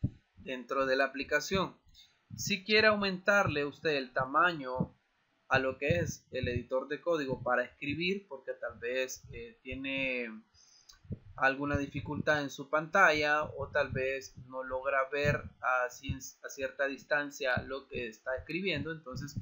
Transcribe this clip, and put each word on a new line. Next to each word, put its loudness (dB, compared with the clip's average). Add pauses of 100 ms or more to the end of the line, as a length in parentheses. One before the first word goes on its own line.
(380)
dentro -2
de 4
la 4
aplicación. 0 (580)
Si -4
quiere 6
aumentarle 4
usted -2
el -2
tamaño 2 (520)
a 4
lo 0
que 2
es -4
el -2
editor -2
de -6
código 0
para 2
escribir, -4
porque -10
tal -8
vez, -4 (100)
eh, -14
tiene -4 (1040)
alguna 0
dificultad -2
en -6
su -12
pantalla 4
o -8
tal 2
vez -4 (100)
no -8
logra 0
ver 2 (180)
a 0
cien-, -10
a -10
cierta -4
distancia 0
lo -8
que -4
está -6
escribiendo, -2
entonces -8